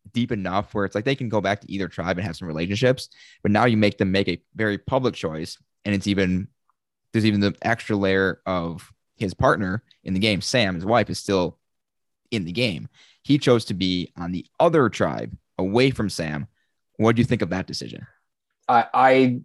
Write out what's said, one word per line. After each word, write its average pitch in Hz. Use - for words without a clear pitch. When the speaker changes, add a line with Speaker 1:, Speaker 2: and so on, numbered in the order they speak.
Speaker 1:
deep 120
enough 98
where 101
it's 95
like 107
they 135
can 120
go 107
back 98
to -
either 95
tribe 87
and 95
have 82
some 92
relationships. 101
But 104
now 107
you 117
make 104
them 95
make 98
a 87
very 104
public 127
choice, 80
and 101
it's 98
even, 95
there's 110
even 104
the 101
extra 113
layer 95
of 87
his 95
partner 110
in 95
the 92
game, 101
Sam, 101
his 82
wife, 101
is 87
still 90
in 104
the 85
game. 95
He 147
chose 120
to -
be 90
on 85
the 90
other 156
tribe 60
away 113
from 110
Sam. 78
What 113
do 117
you 117
think 123
of 85
that 92
decision? -
Speaker 2:
I, 120
I, 127